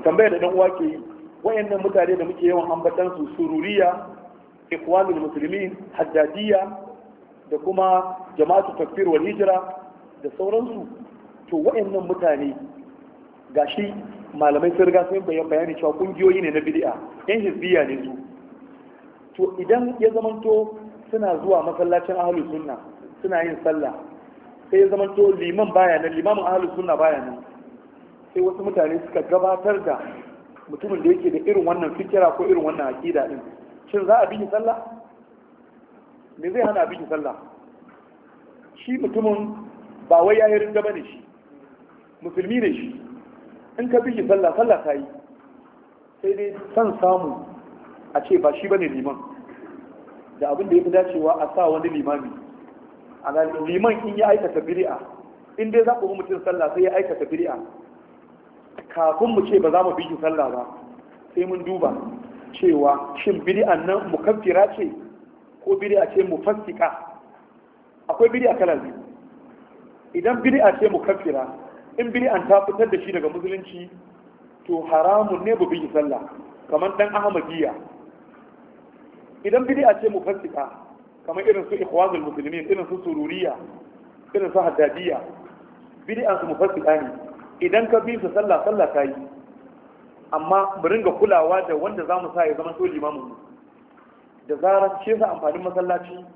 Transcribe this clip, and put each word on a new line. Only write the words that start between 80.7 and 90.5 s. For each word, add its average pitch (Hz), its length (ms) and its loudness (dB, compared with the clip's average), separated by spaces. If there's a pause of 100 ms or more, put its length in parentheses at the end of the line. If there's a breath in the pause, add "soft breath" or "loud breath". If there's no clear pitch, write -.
kamar 185 220 -8
irin 196 220 4
su 202 60 -4
Ikhwanul 180 480 0
Muslimin, 151 460 -8
irin 190 200 0
su 185 140 -6
Sururiya, 160 520 -4 (760)
irin 190 180 -2
su 185 80 2
Haddadiyya, 160 600 0 (880)
bid'an 220 320 0
su 175 80 -6
mufassika 156 540 2
ne. 127 80 -8 (500)
Idan 202 300 2
ka 226 100 4
bi 226 220 -6
su 202 120 -4
sallah, 196 320 2
sallah 202 280 2
ta 143 100 2
yi. 135 100 -4 (1160)
Amma 196 500 0